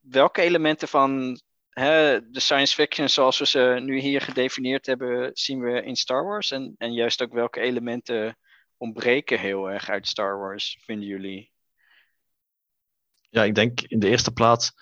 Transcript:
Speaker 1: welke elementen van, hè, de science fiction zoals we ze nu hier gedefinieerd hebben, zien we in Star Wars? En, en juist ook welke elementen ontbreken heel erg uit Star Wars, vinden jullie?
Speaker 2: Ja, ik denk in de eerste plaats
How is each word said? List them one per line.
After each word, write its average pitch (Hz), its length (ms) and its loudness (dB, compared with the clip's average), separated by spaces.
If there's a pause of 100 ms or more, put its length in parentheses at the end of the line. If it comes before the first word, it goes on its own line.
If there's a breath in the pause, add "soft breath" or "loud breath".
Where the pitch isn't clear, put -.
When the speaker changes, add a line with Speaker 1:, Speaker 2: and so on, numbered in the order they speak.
Speaker 1:
welke 135 420 4
elementen 160 460 2
van, 135 520 0 (280)
hè, 143 520 4 (100)
de 127 100 -8
science 139 340 2
fiction 151 340 0
zoals 131 300 2
we 143 80 -2
ze 127 360 4
nu 135 160 -4
hier 139 220 0
gedefinieerd 131 680 -2
hebben, 127 460 -2
zien 135 280 -6
we 120 220 -2
in 123 140 -8
Star 135 280 -2
Wars? 202 260 -6
En, 135 280 -8
en 117 140 -6
juist 117 300 -2
ook 120 100 -6
welke 120 280 -2
elementen 120 800 -4 (380 soft breath)
ontbreken 120 640 0
heel 98 300 -4
erg 98 180 -8
uit 101 200 -4
Star 98 300 -4
Wars, 98 420 -8
vinden 104 280 -8
jullie? 98 440 -10 (1800)
Speaker 2:
Ja, 113 160 2
ik 104 100 0
denk 117 260 2
in - 180 -4
de 101 100 4
eerste 117 240 2
plaats 117 500 4